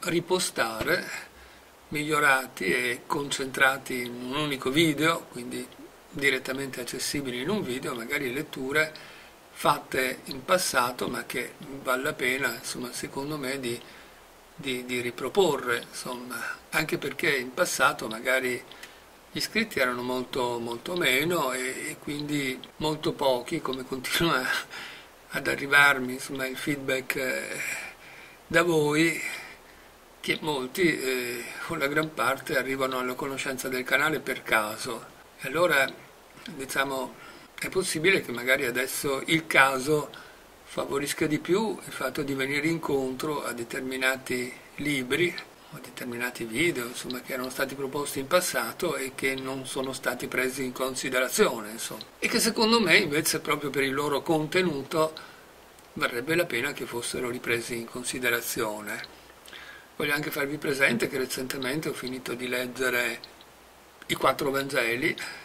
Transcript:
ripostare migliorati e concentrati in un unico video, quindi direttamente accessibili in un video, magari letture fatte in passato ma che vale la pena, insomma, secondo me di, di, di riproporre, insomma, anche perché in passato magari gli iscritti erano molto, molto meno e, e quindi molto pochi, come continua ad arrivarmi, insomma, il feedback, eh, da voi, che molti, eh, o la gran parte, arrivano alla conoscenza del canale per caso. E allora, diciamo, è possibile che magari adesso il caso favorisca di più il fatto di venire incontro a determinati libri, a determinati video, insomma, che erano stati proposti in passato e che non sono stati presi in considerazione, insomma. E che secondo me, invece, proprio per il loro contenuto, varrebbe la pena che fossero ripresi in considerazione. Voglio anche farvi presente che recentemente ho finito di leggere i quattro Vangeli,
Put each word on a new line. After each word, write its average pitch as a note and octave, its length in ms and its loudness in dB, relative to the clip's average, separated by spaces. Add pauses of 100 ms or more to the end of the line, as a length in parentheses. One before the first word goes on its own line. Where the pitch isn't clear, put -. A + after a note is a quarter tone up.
ripostare D#3 1300 0 (640)
migliorati D3 760 4
e B2 420 2
concentrati C3+ 960 0
in A#2+ 120 -6
un B2 200 -6
unico C#3+ 360 0
video, D#3+ 600 4
quindi B2 360 -8 (440)
direttamente C3+ 720 -2
accessibili B2 600 -4
in C#3+ 80 -2
un G3+ 140 0
video, C3 320 -4
magari B2+ 380 -4
letture D3+ 600 -2 (580)
fatte C#3 760 0
in C3 180 -10
passato B2+ 640 2
ma A#2+ 180 -4
che A#2+ 280 -6 (280)
vale C3 200 4
la D3+ 100 0
pena, C3 420 0
insomma, B2 380 -8
secondo D3 440 -6
me C3+ 220 -4
di, A#2+ 220 -4 (720)
di, B2+ 300 -4
di B2 160 -2
riproporre, B2 880 2
insomma, B2 520 -8 (300)
anche D#3 280 0
perché D3 380 2
in B2+ 160 -2
passato C#3+ 540 2
magari B2 560 0 (680)
gli - 60 -12
iscritti A3 420 0
erano B2 240 2
molto, B2 560 0
molto A#2 380 -4
meno D#3 560 4
e, B2+ 360 -4
e - 100 -8
quindi D3 600 -2 (180)
molto D3+ 360 0
pochi, C3 480 2
come C3 240 -4
continua C3 580 2 (880)
ad C#3+ 160 -4
arrivarmi, C3+ 680 4
insomma, C3 320 -4
il C3 100 -6
feedback, C3+ 600 -2
eh, C3+ 440 -2 (840)
da E3 160 4
voi, D#3 580 4 (1000)
che - 200 -2
molti, D3+ 600 2
eh, B2 440 -2 (220)
o E3 80 -4
la C#3 120 2
gran D#3 280 0
parte, C3 420 0
arrivano C3 420 2
alla B2+ 160 0
conoscenza C3+ 540 -4
del B2+ 160 -2
canale C#3 360 2
per C3 220 -4
caso. A2 760 0 (240)
E - 60 -8
allora, C#3+ 420 6 (680)
diciamo, C3+ 580 -2 (440)
è - 100 -4
possibile F#3 520 2
che C3 120 -6
magari B2+ 340 2
adesso C3 600 0
il D#3 200 2
caso C3+ 640 6 (540)
favorisca C#3 640 -2
di D3 120 2
più G3 460 2
il C3 80 -12
fatto C3+ 300 -2
di C#3 120 -2
venire C#3 320 0
incontro D3 800 0
a A#2+ 80 -4
determinati C3 1000 -2 (240)
libri, C#3+ 560 0 (400)
a D3+ 80 -14
determinati B2 640 -6
video, B2 420 0
insomma, B2 340 -8
che C#3 140 -6
erano B2+ 160 -4
stati C3+ 260 -2
proposti C#3+ 420 -4
in C3 80 -4
passato C#3 720 2
e C3+ 180 -4
che C3+ 220 0
non C3 280 -6
sono C3 280 -4
stati B2+ 340 -4
presi B2+ 380 0
in B2+ 80 -4
considerazione, B2+ 1000 0
insomma. - 320 -8 (160)
E - 80 -2
che A#3 140 2
secondo A3+ 400 4
me, F3 160 8
invece, D#3 420 2
proprio D3 320 -2
per C#3 140 2
il C3+ 100 0
loro C#3+ 280 0
contenuto, D#3 920 2 (800)
varrebbe D3+ 420 0
la E3+ 120 4
pena B2+ 260 -2
che C3 120 -8
fossero A#2+ 460 -4
ripresi A#2+ 460 -2
in A#2 100 -6
considerazione. A#2 1300 -2 (800)
Voglio D3 200 0
anche D3 180 -2
farvi D3 260 -2
presente C#3+ 500 4
che C3+ 100 -2
recentemente C3 680 -2
ho C3+ 40 -2
finito B2+ 420 -6
di B2 140 -4
leggere B2 880 -2 (680)
i - 80 -2
quattro C#3 360 2
Vangeli, C#3 640 2 (280)